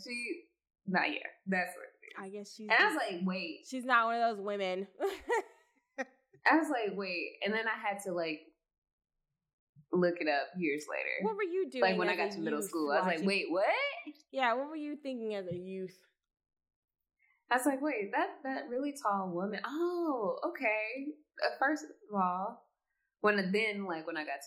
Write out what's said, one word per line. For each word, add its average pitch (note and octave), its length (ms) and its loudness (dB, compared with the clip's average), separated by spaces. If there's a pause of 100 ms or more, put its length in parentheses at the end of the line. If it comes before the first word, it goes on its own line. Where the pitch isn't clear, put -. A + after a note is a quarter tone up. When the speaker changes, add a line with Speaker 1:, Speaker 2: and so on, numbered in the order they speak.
Speaker 1:
she, A#3+ 400 -8 (420)
nah, F3 200 2
yeah, - 200 -2 (220)
that's F#3 280 0
what - 140 -14
it - 160 -20
is. - 160 -20
Speaker 2:
I G3 80 -10
guess G3+ 240 -12
she's G#3+ 160 -10
Speaker 1:
And A3+ 100 8
I G4 60 8
was G#4+ 160 4
Speaker 2:
just G#3 100 -2
Speaker 1:
like, F3 140 -4
"Wait." F#3 420 -4
Speaker 2:
she's B3+ 180 -6
not A#3+ 200 6
one A#3 160 2
of A3+ 160 2
those G3 80 -6
women. G3 480 -2
<laughs> - 1040 -4
Speaker 1:
I - 580 2
was D4+ 120 4
like, A3 260 0
"Wait." F3+ 480 -4
And G3+ 80 2
then A3 160 0
I A3 80 -2 (140)
had G3 160 -2
to, F#3+ 80 -4
like, E3 280 -2 (1500)
look F3 300 4
it D#3 60 0
up C#3+ 200 2 (100)
years D3+ 320 0
later. C#2 380 -2
Speaker 2:
What A4 80 0
were G#4 80 0
you F4+ 260 0
doing B3 140 -2
Speaker 1:
Like, F#3+ 140 4
when G3 120 2
I F3+ 40 2
Speaker 2:
as F3+ 40 -2
Speaker 1:
got F#3+ 140 0
Speaker 2:
a G3 60 -10
Speaker 1:
to - 20 -8
middle D3 200 -2
Speaker 2:
youth - 100 -6
Speaker 1:
school, D#3 220 -2
I - 60 4
was F3+ 80 4
like, F3+ 120 2
Speaker 2:
watching F3+ 100 2
Speaker 1:
"Wait, F#3+ 220 2
what?" F#3 160 2 (680)
Speaker 2:
Yeah, B3+ 240 4
what C#4 120 -2
were D#4+ 80 -8
you D4 200 -6
thinking A#3 400 -4
as G3 100 -4
a F3 100 -4
youth? F#3 400 -8 (1600)
Speaker 1:
I B3 60 4
was B3+ 100 2
like, C4+ 160 2
"Wait, G#3+ 300 -2
that, E4+ 300 0
that C4+ 260 -4
really C#4 300 -2
tall G3 300 0
woman. F#3 340 -2
Oh, D4+ 760 0 (100)
okay." B3 640 -2 (320)
Uh, A#3 140 2
first D4+ 240 2
of - 80 -16 (280)
all, F#3 460 0 (560)
when, G3 300 4
then, G#3 340 0
like, D#3+ 220 -4
when D#3+ 100 -4
I D3+ 80 -2
got C#3+ 220 -6